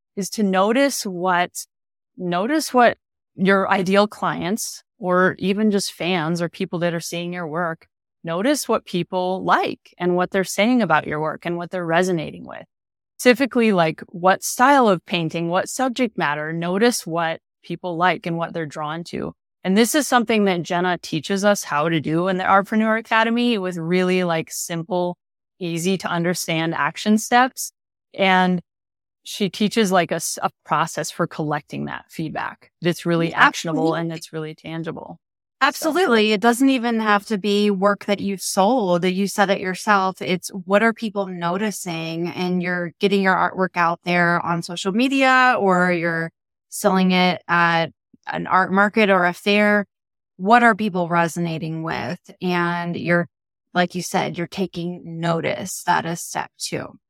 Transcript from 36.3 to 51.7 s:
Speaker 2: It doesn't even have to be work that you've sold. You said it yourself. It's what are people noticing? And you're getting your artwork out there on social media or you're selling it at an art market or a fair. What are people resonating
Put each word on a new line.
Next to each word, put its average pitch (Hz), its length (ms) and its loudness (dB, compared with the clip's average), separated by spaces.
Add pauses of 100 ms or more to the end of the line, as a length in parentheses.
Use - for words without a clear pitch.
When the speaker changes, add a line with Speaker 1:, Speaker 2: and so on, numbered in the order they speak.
Speaker 2:
It 202 80 0
doesn't 240 300 4
even 233 300 0
have 208 260 2
to 220 100 -2
be 208 320 2
work 185 360 2
that 202 160 0
you've 190 200 -4
sold. 196 640 2
You 185 220 0
said 196 240 2
it 190 100 0
yourself. 190 640 0
It's 180 280 -4
what 196 340 0
are 226 80 4
people 202 340 -6
noticing? 175 1000 -4
And 180 340 -2
you're 175 380 -4
getting 196 220 2
your 190 120 4
artwork 180 420 0
out 175 280 2
there 175 420 2
on 170 160 -2
social 180 300 -6
media 254 680 4
or 180 320 4
you're 165 400 -2 (380)
selling 185 420 2
it 180 380 2
at 170 420 2 (380)
an 165 180 -6
art 185 260 2
market 202 380 4
or 185 140 4
a 175 80 2
fair. 208 540 2 (500)
What 220 260 4
are 226 140 4
people 180 320 -2
resonating 165 720 -2